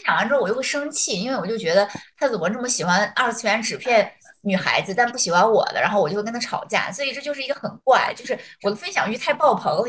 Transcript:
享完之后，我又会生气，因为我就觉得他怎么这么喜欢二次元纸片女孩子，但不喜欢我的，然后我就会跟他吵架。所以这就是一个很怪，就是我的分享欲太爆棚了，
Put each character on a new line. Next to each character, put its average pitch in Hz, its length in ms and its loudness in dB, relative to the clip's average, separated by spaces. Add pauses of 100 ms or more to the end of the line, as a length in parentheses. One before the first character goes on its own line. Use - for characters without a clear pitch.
享 185 120 2
完 208 100 0
之 277 60 2
后， 269 80 2
我 185 80 0
又 220 40 0
会 254 80 -2
生 294 300 -4
气， 202 300 -2
因 247 100 -4
为 262 60 -2
我 180 100 -4
就 226 100 -4
觉 170 160 -2
得 202 140 6 (300)
他 285 100 0
怎 226 100 0
么 170 120 -2
这 240 100 -4
么 247 80 -6
喜 196 160 0
欢 180 220 2 (100)
二 240 160 0
次 226 160 -4
元 220 140 2
纸 - 160 -4
片 233 340 2 (300)
女 190 160 0
孩 123 240 2
子， 190 120 -6
但 240 160 2
不 247 80 -8
喜 170 140 0
欢 185 180 6
我 208 180 4
的， - 120 -4
然 - 100 2
后 208 120 2
我 151 80 2
就 196 80 -4
会 208 60 -4
跟 226 100 -6
他 240 40 -8
吵 - 280 -6
架。 - 260 -2
所 269 140 -6
以 262 80 -4
这 277 80 -10
就 285 120 -6
是 269 80 -8
一 262 60 -8
个 285 80 -4
很 - 160 -10 (100)
怪， - 320 4
就 240 120 -12
是 220 120 -4 (260)
我 202 60 0
的 214 60 -2
分 359 160 -10
享 - 180 0
欲 226 60 -4
太 - 180 -2
爆 277 220 4
棚 147 180 -2
了， 185 140 0